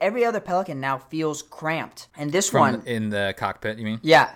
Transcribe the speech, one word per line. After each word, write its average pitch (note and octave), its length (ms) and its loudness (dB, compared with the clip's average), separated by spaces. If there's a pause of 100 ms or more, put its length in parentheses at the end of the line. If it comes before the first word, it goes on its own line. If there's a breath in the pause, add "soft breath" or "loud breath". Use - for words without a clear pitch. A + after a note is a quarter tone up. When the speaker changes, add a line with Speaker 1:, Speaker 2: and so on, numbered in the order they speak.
Speaker 1:
every A3+ 240 2
other A3+ 140 0
Pelican F#3 420 -2
now C3+ 160 -2
feels D#3 460 -4
cramped, - 640 -8 (100)
and D3 140 -4
this F#3+ 180 2
Speaker 2:
From - 120 2
Speaker 1:
one B2 200 4
Speaker 2:
the, B2+ 100 -6
in A2 200 -2
the G2+ 260 0
cockpit, G#2+ 400 -4
you A2+ 80 -8
mean? G#2+ 160 -4
Speaker 1:
Yeah, D#3 340 6